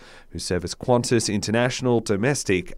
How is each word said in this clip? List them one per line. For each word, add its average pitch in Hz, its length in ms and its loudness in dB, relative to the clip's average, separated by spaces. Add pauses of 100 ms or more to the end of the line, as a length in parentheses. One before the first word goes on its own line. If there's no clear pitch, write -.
(280)
who - 100 -12
service 87 380 -4
Qantas 120 560 2
International, 120 680 0
Domestic 107 800 0